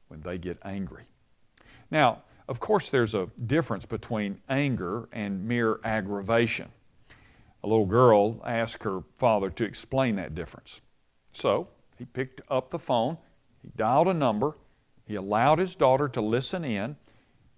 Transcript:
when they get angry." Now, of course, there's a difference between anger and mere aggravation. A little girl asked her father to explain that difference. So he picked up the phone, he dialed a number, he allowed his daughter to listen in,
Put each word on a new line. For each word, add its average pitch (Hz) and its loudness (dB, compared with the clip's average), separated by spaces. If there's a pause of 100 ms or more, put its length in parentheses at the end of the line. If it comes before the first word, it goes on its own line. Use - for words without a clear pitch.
when 78 -16
they 87 -8
get 87 -8
angry." 98 -10 (840)
Now, 131 2 (240)
of 120 -6
course, - 0
there's 117 2
a 95 -2 (160)
difference 123 -2
between 104 -6
anger 120 -2
and 101 -6
mere 117 0
aggravation. 110 -2 (920)
A - -6
little 110 4
girl 110 6
asked 117 -4
her 95 -4 (180)
father 104 2
to 117 -4
explain 123 -2
that 82 -8
difference. - -12 (520)
So 123 0 (280)
he 127 -14
picked - -8
up 131 -2
the 165 -6
phone, 135 -2 (420)
he - -20
dialed 131 2
a 190 2
number, 135 0 (480)
he 107 -10
allowed 107 2
his 185 -2
daughter 135 4
to 120 -4
listen 127 -2
in, 117 -4 (640)